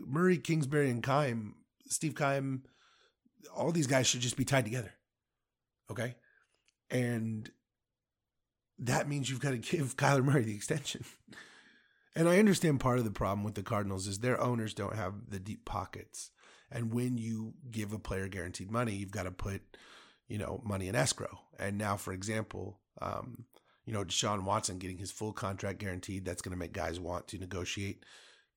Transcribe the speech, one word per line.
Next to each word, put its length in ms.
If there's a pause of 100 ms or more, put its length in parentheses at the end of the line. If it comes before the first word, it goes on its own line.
Murray, 320
Kingsbury, 520
and 120
Keim, 540 (320)
Steve 280
Keim, 480 (920)
all 160
these 160
guys 200
should 140
just 160
be 80
tied 200
together. 280 (960)
Okay? 260 (720)
And 600 (1300)
that 300
means 200
you've 100
gotta 180
give 400
Kyler 260
Murray 200
the 120
extension. 480 (260)
<laughs> 60 (800)
And 140
I 120
understand 420
part 180
of 60
the 40
problem 360
with 100
the 80
Cardinals 420
is 140
their 220
owners 320
don't 240
have 320
the 100
deep 240
pockets. 680 (380)
And 240
when 240
you 360 (180)
give 220
a 60
player 280
guaranteed 420
money, 260
you've 160
gotta 200
put, 300 (640)
you 100
know, 280
money 240
in 60
escrow. 440 (180)
And 200
now, 180
for 160
example, 680 (200)
um, 440 (400)
you 80
know, 100
Deshaun 400
Watson 340
getting 200
his 120
full 220
contract 480
guaranteed, 460
that's 160
gonna 160
make 160
guys 260
want 300
to 80
negotiate 640 (540)